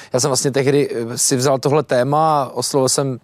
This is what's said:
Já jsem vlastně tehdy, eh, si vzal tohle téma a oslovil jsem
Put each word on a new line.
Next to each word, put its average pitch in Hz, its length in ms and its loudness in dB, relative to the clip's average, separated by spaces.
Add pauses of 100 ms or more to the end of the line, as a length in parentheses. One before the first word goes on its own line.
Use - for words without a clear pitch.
(140)
Já 127 60 0
jsem 143 100 0
vlastně 135 220 0
tehdy, 139 400 2
eh, 117 260 -6
si - 180 0
vzal 135 240 2
tohle 143 240 2
téma 143 600 2
a 123 100 -6
oslovil 131 360 0
jsem 135 340 -2